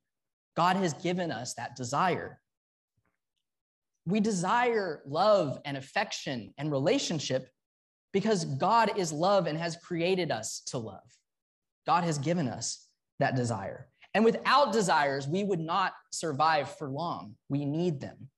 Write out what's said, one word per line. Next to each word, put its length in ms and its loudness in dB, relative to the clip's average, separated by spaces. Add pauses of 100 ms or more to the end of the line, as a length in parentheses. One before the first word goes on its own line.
(560)
God 200 4
has 180 2
given 380 -2
us 240 -8
that 200 -10
desire. 640 -2 (1700)
We 120 2
desire 840 0
love 580 4
and 140 -4
affection 800 -6
and 140 -4
relationship 760 0 (680)
because 320 2
God 520 2
is 160 -2
love 320 2
and 120 -2
has 200 -6
created 540 0
us 360 -6
to 120 -6
love. 280 -12 (800)
God 180 2
has 140 0
given 300 0
us 400 -8 (320)
that 160 2
desire. 520 -4 (260)
And 120 4
without 480 4
desires, 540 2
we 160 0
would 160 -2
not 340 -2 (180)
survive 680 0
for 120 -8
long. 460 -6 (120)
We 160 -2
need 380 0
them. 360 -14